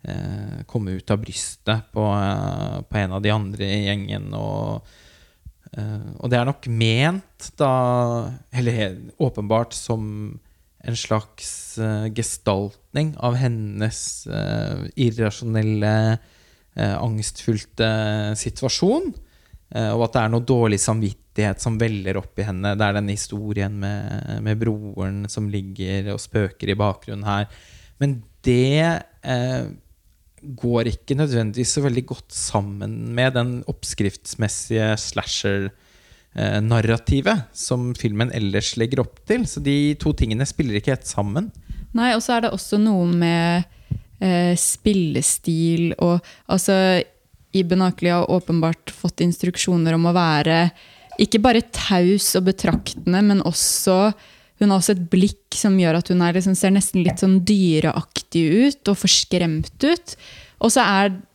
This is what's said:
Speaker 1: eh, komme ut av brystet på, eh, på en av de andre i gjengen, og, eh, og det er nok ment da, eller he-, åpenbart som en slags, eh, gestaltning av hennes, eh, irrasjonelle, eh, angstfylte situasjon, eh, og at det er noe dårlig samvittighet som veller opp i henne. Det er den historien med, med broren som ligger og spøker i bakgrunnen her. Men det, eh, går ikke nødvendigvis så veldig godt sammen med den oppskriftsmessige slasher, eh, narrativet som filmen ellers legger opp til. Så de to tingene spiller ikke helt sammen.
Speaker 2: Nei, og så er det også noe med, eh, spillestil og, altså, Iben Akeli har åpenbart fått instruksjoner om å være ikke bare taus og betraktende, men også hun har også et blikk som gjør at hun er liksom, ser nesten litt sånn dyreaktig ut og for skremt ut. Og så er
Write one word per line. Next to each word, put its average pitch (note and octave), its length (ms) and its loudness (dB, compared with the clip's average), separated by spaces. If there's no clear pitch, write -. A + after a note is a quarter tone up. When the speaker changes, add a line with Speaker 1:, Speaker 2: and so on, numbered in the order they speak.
Speaker 1:
eh, G2 640 -8
komme F#2+ 300 -6
ut - 160 -2
av G#2 80 0
brystet - 720 -6
på, G#2+ 100 -2
eh, G2 640 -4
på - 160 -6
en F#2+ 160 -2
av G2 80 -4
de G#2 100 2
andre G#2 320 -2
i G2+ 220 -2
gjengen, G2 480 -4
og, G#2+ 480 -4
eh, G#2 320 -8
og B2 100 -6
det B2 100 2
er B2 100 0
nok - 180 -6
ment A#2+ 880 0
da, B2 760 2
eller B2 200 0
he-, G#2+ 480 -4
åpenbart A2+ 580 0
som A2 260 -4
en A#2 140 -4
slags, - 800 -6
eh, A2 320 -2
gestaltning A2 1080 -4
av A#2+ 180 -2
hennes, A2 920 -4
eh, G1+ 680 -4
irrasjonelle, A2 1200 0
eh, G2+ 220 -2
angstfylte A2 960 -2
situasjon, G3 800 -2
eh, A2 160 -2
og A2+ 120 0
at A2+ 100 -2
det B2+ 80 2
er A2 80 2
noe A#2 160 0
dårlig A#2 340 2
samvittighet G#2+ 800 -2
som A2+ 180 -2
veller G2 400 -2
opp - 220 -8
i G2 80 -2
henne. G2 300 -2
Det G#2+ 100 2
er G2+ 60 0
den G#2 160 -2
historien G#2 680 -4
med, G2+ 640 -6
med G#2+ 180 -2
broren G2+ 680 -4
som G#2 220 -4
ligger G2 640 -4
og - 60 -6
spøker - 520 -4
i G2+ 80 0
bakgrunnen G#2 480 -2
her. G2+ 200 -2
Men C3+ 240 -2
det, C#3 600 2
eh, B2 440 -4
går A#2+ 480 0
ikke - 300 -4
nødvendigvis A#2+ 560 0
så C#3+ 80 0
veldig B2+ 220 0
godt - 280 -14
sammen G#2 800 -4
med B2+ 220 2
den B2 340 0
oppskriftsmessige - 1300 -2
slasher, G2 720 -4
eh, G#2 280 -2
narrativet A#2 880 2
som B2 400 -2
filmen A2+ 400 -2
ellers G2+ 440 -2
legger A#2+ 260 0
opp - 240 -8
til. A3+ 180 0
Så - 160 -8
de C#3+ 340 2
to D3+ 180 -2
tingene A2+ 340 0
spiller A2 320 -2
ikke C3 160 0
helt - 100 -14
sammen. A2 460 -4
Speaker 2:
Nei, A#3 220 2
og A#3 80 -2
så A#3+ 140 0
er A#3 40 0
det A#3 140 -2
også G#3 240 -2
noe G3+ 260 4
med, E3+ 600 2
eh, F3 340 4
spillestil E3 1400 0
og, F3 220 2
altså, F#3+ 540 2
Iben F#3 280 2
Akeli F3+ 280 2
har F3 220 2
åpenbart E3 600 0
fått - 260 -6
instruksjoner F3 720 2
om E3 120 2
å E3+ 100 4
være E3 560 4
ikke G#3+ 220 4
bare A#3+ 200 6
taus F#3+ 760 2
og F#3 100 4
betraktende, F#3 760 0
men G3+ 200 6
også F#3+ 720 2
hun G#3 80 6
har G3 80 6
også F#3 160 2
et F3+ 160 -2
blikk - 480 2
som F#3+ 240 4
gjør E3+ 180 4
at E3+ 140 -2
hun F3+ 80 4
er F3 160 2
liksom, F#3+ 200 2
ser F#3+ 180 4
nesten F#3 260 2
litt F3 200 0
sånn F#3+ 260 6
dyreaktig E3+ 960 2
ut C#4 240 0
og F#3+ 100 2
for F#3+ 80 0
skremt E3 720 0
ut. E4+ 340 0
Og A3+ 80 4
så A#3 160 4
er G3 300 2